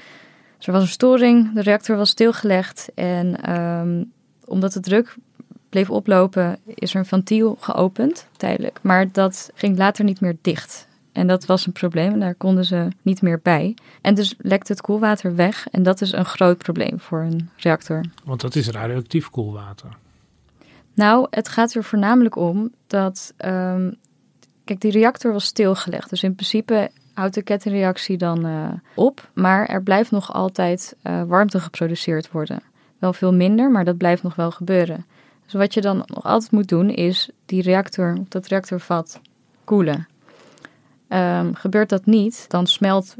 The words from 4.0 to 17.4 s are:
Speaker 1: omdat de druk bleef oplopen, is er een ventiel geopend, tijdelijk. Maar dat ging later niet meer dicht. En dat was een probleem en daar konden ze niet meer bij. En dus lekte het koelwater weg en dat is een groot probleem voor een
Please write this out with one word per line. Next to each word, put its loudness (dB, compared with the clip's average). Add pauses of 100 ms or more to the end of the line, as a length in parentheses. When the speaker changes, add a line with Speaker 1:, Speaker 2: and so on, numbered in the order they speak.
Speaker 1:
omdat -2
de -6
druk 0 (540)
bleef 0
oplopen, 2
is -8
er 0
een 0
ventiel 0
geopend, -2 (100)
tijdelijk. -4
Maar 2
dat -2
ging -2
later 0
niet 0
meer 0
dicht. -6 (220)
En 0
dat 2
was 2
een -6
probleem -2
en -2
daar -2
konden 2
ze -2 (140)
niet 0
meer 2
bij. 2 (280)
En 4
dus -2
lekte -2
het -6
koelwater 0
weg 0
en 2
dat 2
is -4
een -2
groot 2
probleem -4
voor -6
een -4